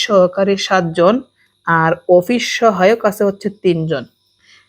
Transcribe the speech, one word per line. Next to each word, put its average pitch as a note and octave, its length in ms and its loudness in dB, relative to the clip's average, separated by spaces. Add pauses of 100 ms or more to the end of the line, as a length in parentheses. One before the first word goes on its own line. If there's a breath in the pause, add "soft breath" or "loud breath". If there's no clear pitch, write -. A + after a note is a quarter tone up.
সহকারী G3 520 0
সাতজন, F3+ 580 0 (520)
আর E3 240 2 (180)
অফিস F3+ 340 2 (140)
সহায়ক G#3+ 480 2
আছে G3+ 180 -2
হচ্ছে G3 240 -4 (140)
তিনজন। D#3+ 420 -2 (640 soft breath)